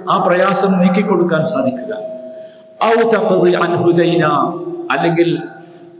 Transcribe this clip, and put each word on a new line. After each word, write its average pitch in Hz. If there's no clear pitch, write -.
ആ 190
പ്രയാസം 185
നീക്കിക്കൊടുക്കാൻ 180
സാധിക്കുക. -
ഔ 226
തഖ്ദി 185
അൻഹു 170
ദൈന, 170
അല്ലെങ്കിൽ 165